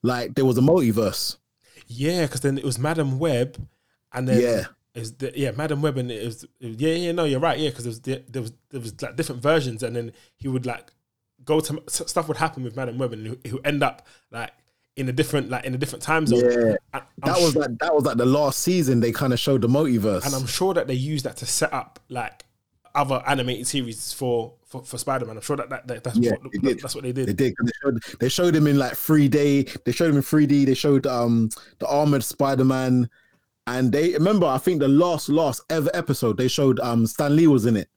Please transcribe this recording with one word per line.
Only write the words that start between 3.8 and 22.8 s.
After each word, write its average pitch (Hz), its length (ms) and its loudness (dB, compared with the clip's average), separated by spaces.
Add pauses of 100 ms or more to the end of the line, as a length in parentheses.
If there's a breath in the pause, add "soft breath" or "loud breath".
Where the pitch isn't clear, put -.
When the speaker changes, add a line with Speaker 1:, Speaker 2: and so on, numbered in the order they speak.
Speaker 2:
and 127 160 -4
then 120 120 6
Speaker 1:
Yeah. 117 240 2 (300)
Speaker 2:
it 120 60 -12
was 113 140 -12
the, 131 240 -8
yeah, 135 140 -2
Madam 143 300 -4
Web, 147 160 0
and 123 120 -4
it 110 140 -8
was, 113 200 -10 (160)
it 127 80 -14
was, 110 80 -10
yeah, 156 180 0
yeah, 175 180 -2
no, 170 120 0
you're 139 160 0
right, 147 180 2
yeah, 151 120 0
'cause 123 140 -12
there 120 60 -4
was 113 100 -12
the, - 280 -8
there 123 140 -8
was, 113 100 -10 (180)
there 135 100 -10
was, 113 200 -12
like, 117 160 -8
different 135 260 -6
versions, 131 400 0
and 117 120 -6
then 117 180 -8 (240 soft breath)
he - 120 -10
would, 127 180 -4
like, 113 260 -10 (520)
go 156 160 2
to 156 260 -8
s-, - 200 -6
stuff 165 220 -2
would 156 100 -4
happen 151 240 -4
with 117 140 -8
Madam 123 220 -6
Web, 127 140 -2
and 107 140 -12
he, 127 120 -10 (100)
he 107 60 -8
would 131 120 -6
end 147 160 0
up, - 240 -4 (240 soft breath)
like, 117 220 -10 (440)
in 135 120 -4
a 127 40 -4
different, 135 380 -2
like, 123 140 -6
in 127 100 -4
a 127 40 -4
different - 240 -8
time 160 240 0
zone. 120 120 4
Speaker 1:
Yeah. 120 380 2 (160)
Speaker 2:
And - 0 -
I'm 131 100 -8 (220)
Speaker 1:
That 170 160 2
was, 165 120 4
Speaker 2:
su- 151 80 2
Speaker 1:
like, 127 180 -4
that 160 160 0
was, 147 100 4
like, 131 120 0
the 120 100 2
last 139 340 2
season 147 400 2
they 117 120 2
kinda 127 240 0
showed 131 260 2
the 117 60 2
multiverse. 117 560 2
Speaker 2:
And 139 100 -2
I'm 131 120 -4
sure 185 280 -2
that 170 120 0
they 135 80 -4
used 135 300 -4
that - 140 -10
to 120 80 -10
set - 260 -2
up, - 260 -10 (100)
like, - 360 -10 (500)